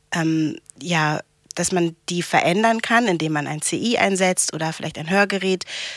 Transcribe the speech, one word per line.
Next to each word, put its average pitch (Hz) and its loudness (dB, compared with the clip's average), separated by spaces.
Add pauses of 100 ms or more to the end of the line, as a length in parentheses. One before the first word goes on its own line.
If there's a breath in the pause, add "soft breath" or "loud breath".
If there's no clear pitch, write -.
(120)
ähm, 160 0 (200)
ja, 156 0 (340)
dass 175 -2
man 170 0 (140)
die 175 -2
verändern 220 2
kann, 240 2
indem 160 2
man 147 -2
ein 151 -6
C - -2
I 240 0
einsetzt 190 2
oder 160 -4
vielleicht - -8
ein 156 -10
Hörgerät 190 2 (340 loud breath)